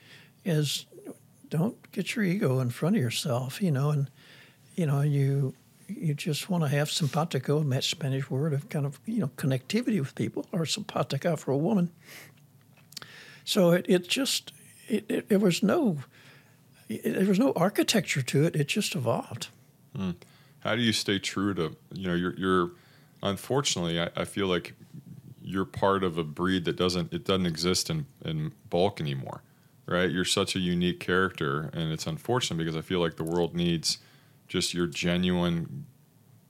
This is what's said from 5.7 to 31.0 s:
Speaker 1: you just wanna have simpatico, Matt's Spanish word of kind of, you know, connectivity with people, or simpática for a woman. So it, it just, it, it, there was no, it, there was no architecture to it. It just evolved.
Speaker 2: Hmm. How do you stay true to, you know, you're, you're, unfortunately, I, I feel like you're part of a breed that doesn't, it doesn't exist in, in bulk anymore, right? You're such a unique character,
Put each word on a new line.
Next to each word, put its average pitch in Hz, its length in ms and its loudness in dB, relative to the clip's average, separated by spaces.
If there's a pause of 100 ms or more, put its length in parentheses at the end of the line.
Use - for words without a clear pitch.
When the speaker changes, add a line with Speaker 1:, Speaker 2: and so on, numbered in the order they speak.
Speaker 1:
you 175 260 -4
just - 360 -4
wanna 170 180 0
have 143 220 2
simpatico, 151 720 0
Matt's 139 260 0
Spanish 135 420 -2
word 143 240 0
of 139 160 -4
kind 143 160 -2
of, 143 200 -6
you 226 140 -2
know, 170 180 0
connectivity 196 600 0
with 135 160 -4
people, - 360 -4
or 170 100 0
simpática 160 760 -2
for - 140 -4
a 135 60 2
woman. 175 340 2 (1500)
So 175 280 6
it, 175 160 4
it 180 200 4
just, - 460 -2 (340)
it, 214 200 -2
it, - 220 -2
there 202 100 6
was 185 220 4
no, 208 380 4 (880)
it, 220 140 -6
there 202 240 2
was 190 120 4
no 269 160 4
architecture 180 680 2
to 147 220 4
it. 170 100 0
It 143 120 0
just - 280 -2
evolved. - 540 -2 (460)
Speaker 2:
Hmm. 92 160 -2 (480)
How 104 160 0
do 117 60 0
you 113 120 4
stay 98 260 0
true 101 340 -2
to, 80 220 -2 (180)
you 92 140 -6
know, 87 80 2
you're, 87 200 0
you're, 92 360 2 (500)
unfortunately, 98 800 0
I, 87 140 -2
I 87 100 -2
feel 98 220 -2
like 87 260 0 (760)
you're 95 160 -2
part 98 400 2
of 85 140 0
a 85 60 0
breed 87 420 0
that 78 100 -2
doesn't, 90 380 0
it 87 100 -6
doesn't 95 220 2
exist 85 460 0
in, 78 160 -4 (180)
in 78 260 -4 (200)
bulk 92 280 2
anymore, 69 440 -6 (420)
right? 90 240 2
You're 90 160 0
such - 300 0
a 95 40 -2
unique 87 400 0
character, 80 720 0